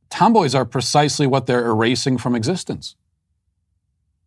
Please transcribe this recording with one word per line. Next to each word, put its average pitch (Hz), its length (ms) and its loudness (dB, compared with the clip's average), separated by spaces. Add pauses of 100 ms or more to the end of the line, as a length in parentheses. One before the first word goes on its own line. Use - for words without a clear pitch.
tomboys 180 460 2
are 127 100 0
precisely 147 600 0
what 127 180 0
they're 123 220 0
erasing 117 500 0
from 120 180 -2
existence. 143 600 -6 (1300)